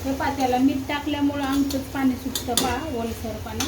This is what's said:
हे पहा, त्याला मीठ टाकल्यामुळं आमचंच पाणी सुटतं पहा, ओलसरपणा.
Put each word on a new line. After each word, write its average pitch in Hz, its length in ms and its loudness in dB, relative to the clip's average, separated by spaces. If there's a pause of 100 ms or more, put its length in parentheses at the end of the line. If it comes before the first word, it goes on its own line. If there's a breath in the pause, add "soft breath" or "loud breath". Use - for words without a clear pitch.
हे 269 100 0
पहा, 277 220 0
त्याला 254 220 4
मीठ 269 180 4 (120)
टाकल्यामुळं 285 560 0
आमचंच 269 380 0
पाणी 269 300 2
सुटतं 247 420 -4
पहा, 254 420 0
ओलसरपणा. 226 720 -4